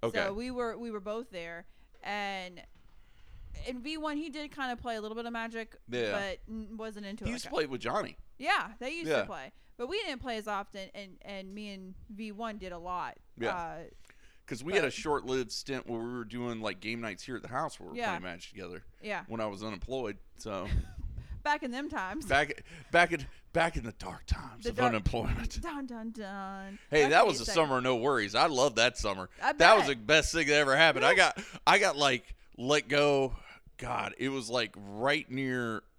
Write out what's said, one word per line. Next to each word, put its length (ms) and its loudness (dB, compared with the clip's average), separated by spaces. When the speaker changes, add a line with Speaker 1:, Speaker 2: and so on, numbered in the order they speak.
Speaker 1:
Okay. 160 0
Speaker 2:
So 160 0
we 160 -6
were, 280 -4
we 120 -8
were 100 -6
both 300 -8
there. 360 -12
And 600 -6
in 160 -6
V 160 -6
one, 180 -4
he 140 -6
did 240 -10
kinda 220 -6
play 200 -6
a 40 -6
little 160 -8
bit 100 -8
of 60 -8
Magic, 440 -8
Speaker 1:
Yeah. 240 0
Speaker 2:
but 260 -4
n-, 280 -12
wasn't 300 -10
into 180 -10
Speaker 1:
He 60 -2
Speaker 2:
it 40 -4
Speaker 1:
used 100 -8
to 60 -12
Speaker 2:
like 40 -10
Speaker 1:
play 120 2
with 140 -6
Johnny. 360 -2
Speaker 2:
Yeah, 400 0
they 140 -6
used 180 -6
Speaker 1:
Yeah. 120 4
Speaker 2:
to 40 0
play. 260 -10
But 120 -6
we 140 -2
didn't 180 -6
play 160 -4
as 100 -8
often, 480 -6
and, 280 -14
and 320 -12
me 180 -10
and 220 -14
V 220 -10
one 260 -8
did 140 -10
a 60 -12
lot. 380 -6
Speaker 1:
Yeah. 160 0
Speaker 2:
Uh, 240 -8
Speaker 1:
'Cause 180 -8
we 100 -4
had 80 6
a 60 2
Speaker 2:
but 60 -2
Speaker 1:
short-lived 580 -2
stint 340 -6
where 140 -4
we 120 -6
were 120 -6
doing, 360 -6
like, 200 -4
game 200 -6
nights 220 -6
here 140 -8
at 60 -8
the 60 -12
house 300 -4
where 80 -14
we 60 -12
were 60 -10
Speaker 2:
Yeah. 100 -2
Speaker 1:
playing 140 -4
Magic 280 -10
together 340 -12
Speaker 2:
Yeah. 280 -8
Speaker 1:
when 120 -6
I 60 -2
was 160 -6
unemployed, 560 -6
so. 300 -6
Speaker 2:
<laughs> 760 -4
Back 180 0
in 80 -4
them 180 -6
times. 380 -6
Speaker 1:
Back, 380 0
back 220 6
in, 120 -4
back 220 2
in 80 -6
the 80 -6
dark 340 -10
times 380 -4
Speaker 2:
The 60 -2
Speaker 1:
of 60 -6
Speaker 2:
dark 140 4
Speaker 1:
unemployment. 720 0
Speaker 2:
Dun, 240 -6
dun, 240 -8
dun. 680 -10
Speaker 1:
Hey, 140 8
Speaker 2:
Back 80 4
Speaker 1:
that 100 10
Speaker 2:
in 60 8
Speaker 1:
was 100 2
Speaker 2:
the 60 -4
Speaker 1:
a 20 -4
Speaker 2:
second 160 4
Speaker 1:
summer 160 4
of 60 2
no 120 6
worries. 380 2
I 120 6
love 280 4
that 240 4
summer. 320 -2
Speaker 2:
I 140 2
Speaker 1:
That 220 12
was 100 4
Speaker 2:
bet. 120 0
Speaker 1:
the 60 -12
best 280 6
thing 160 2
that 60 6
ever 220 6
happened. 300 8
I 60 8
Speaker 2:
Yeah. 40 6
Speaker 1:
got, 220 6
I 120 8
got, 180 4
like, 380 2
let 300 2
go. 480 4
God, 400 -4
it 120 -2
was, 200 -4
like, 260 0
right 540 -2
near 520 -2